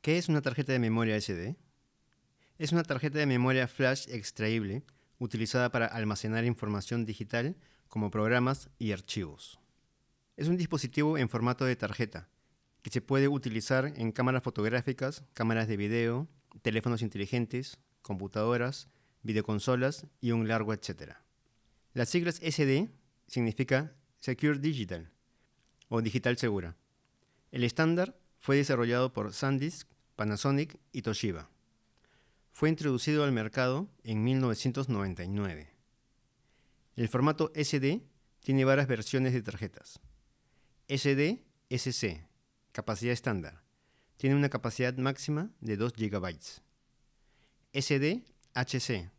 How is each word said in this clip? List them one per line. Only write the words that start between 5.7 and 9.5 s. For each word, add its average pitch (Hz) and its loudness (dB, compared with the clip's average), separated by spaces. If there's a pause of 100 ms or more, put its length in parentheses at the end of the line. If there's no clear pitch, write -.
para 117 2
almacenar 110 0
información 113 -2
digital 117 -4 (320)
como 104 -2
programas 123 0
y 107 -2
archivos. - -8 (760)